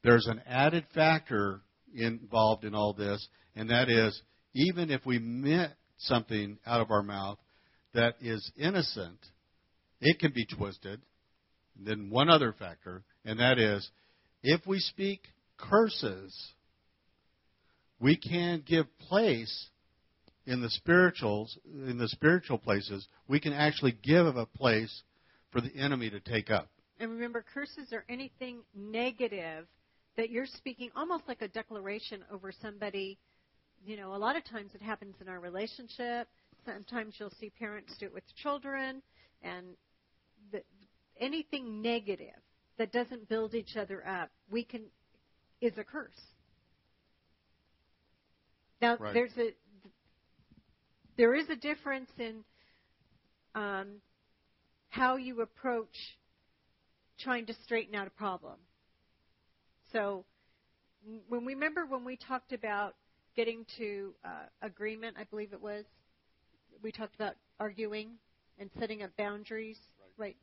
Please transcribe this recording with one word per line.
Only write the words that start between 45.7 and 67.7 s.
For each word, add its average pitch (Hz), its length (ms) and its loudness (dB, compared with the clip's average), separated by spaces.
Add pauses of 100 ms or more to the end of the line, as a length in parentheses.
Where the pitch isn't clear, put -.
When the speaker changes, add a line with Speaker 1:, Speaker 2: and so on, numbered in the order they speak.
Speaker 2:
a 214 60 -10
curse. - 280 -12 (2750)
Now, 240 160 4
Speaker 1:
Right. 208 160 -6
Speaker 2:
there's 240 240 2
a, 233 160 -2 (1600)
there 240 180 6
is 311 140 -2
a 311 60 -4
difference 269 600 -6
in, 220 260 -10 (1120)
um, 202 460 -6 (880)
how 262 260 2
you 254 260 -6
approach 233 540 -4 (1200)
trying 233 280 -4
to 226 60 -10 (100)
straighten 214 320 -4
out 202 120 -6
a - 40 -16
problem. - 460 -8 (1300)
So, 202 340 -4 (1040)
when 240 180 -6
we, 262 80 -8
remember 311 320 -4
when 262 200 -6
we 254 120 -10
talked - 340 -8
about 208 440 -4 (400)
getting 226 300 -4 (120)
to, 202 360 -8 (100)
uh, 175 220 -12 (160)
agreement, 220 580 -10
I 208 60 -14
believe 208 280 -12
it - 80 -16
was, 208 240 -10 (960)
we 214 100 -10
talked 220 240 -12
about 208 200 -6 (240)
arguing 214 580 -8 (400)